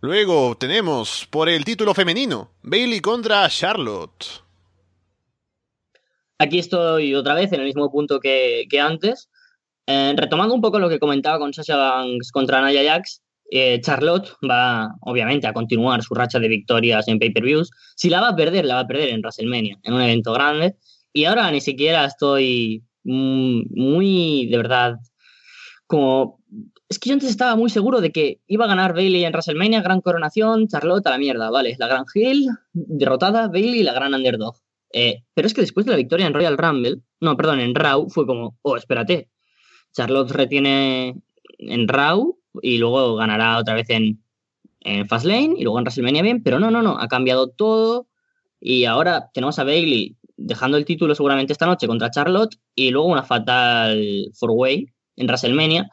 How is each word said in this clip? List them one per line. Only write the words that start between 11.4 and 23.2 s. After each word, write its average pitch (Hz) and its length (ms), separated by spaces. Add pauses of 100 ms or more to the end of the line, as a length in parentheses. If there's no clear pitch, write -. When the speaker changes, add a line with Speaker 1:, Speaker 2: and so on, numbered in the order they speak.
Speaker 2:
Sasha 156 240
Banks 127 560
contra 135 340
Nia 139 160
Jax, 160 400 (300)
eh, 127 280
Charlotte 156 520 (160)
va, 120 540
obviamente, 123 440
a 110 60
continuar 117 500
su 113 120
racha 123 260
de 113 80
victorias 113 580
en 110 140
pay-per-views. 123 500 (240)
Si - 140
la 175 120
va 240 100
a 175 60
perder, 165 280
la 127 120
va 127 40
a 123 80
perder 135 220
en 113 100
WrestleMania, 110 640
en 113 80
un 127 80
evento 113 320
grande. 151 440 (360)
Y 151 140
ahora 196 260
ni 143 80
siquiera 147 460
estoy, 127 760 (220)
mm, 131 680